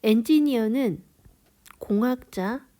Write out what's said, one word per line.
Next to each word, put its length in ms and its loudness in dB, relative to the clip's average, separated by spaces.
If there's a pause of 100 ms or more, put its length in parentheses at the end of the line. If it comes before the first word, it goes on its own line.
엔지니어는 1000 0 (720)
공학자. 880 -4 (140)